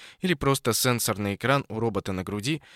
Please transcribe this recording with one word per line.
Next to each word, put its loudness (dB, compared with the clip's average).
или 2
просто 2
сенсорный 0
экран 0
у -6
робота -2
на -4
груди — -4